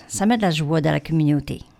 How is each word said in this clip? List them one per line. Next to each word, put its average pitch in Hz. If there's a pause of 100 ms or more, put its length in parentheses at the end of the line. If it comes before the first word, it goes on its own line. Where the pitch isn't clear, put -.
Ça -
met 233
de 220
la 180
joie 156
dans 151
la 147
communauté. 147 (180)